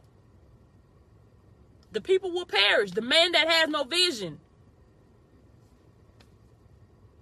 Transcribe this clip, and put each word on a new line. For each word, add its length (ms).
The 80
people 300
will 160
perish. 440
The 100
man 320
that 160
has 220
no 140
vision, 560